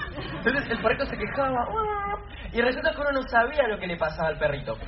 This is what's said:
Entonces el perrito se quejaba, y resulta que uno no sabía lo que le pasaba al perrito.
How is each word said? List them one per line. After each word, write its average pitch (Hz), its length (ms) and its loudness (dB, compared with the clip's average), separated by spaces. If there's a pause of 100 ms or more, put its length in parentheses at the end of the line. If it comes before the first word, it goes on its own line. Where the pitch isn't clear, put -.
(380)
Entonces 262 320 2
el 226 140 -2
perrito 247 240 4
se 233 100 -6
quejaba, 262 400 0 (960)
y 233 80 4
resulta 254 300 2
que 285 100 -4
uno 285 120 2
no 262 100 0
sabía 254 440 4
lo 208 120 -2
que 190 80 -6
le 170 100 -4
pasaba 160 300 0
al 156 100 0
perrito. 143 400 0 (100)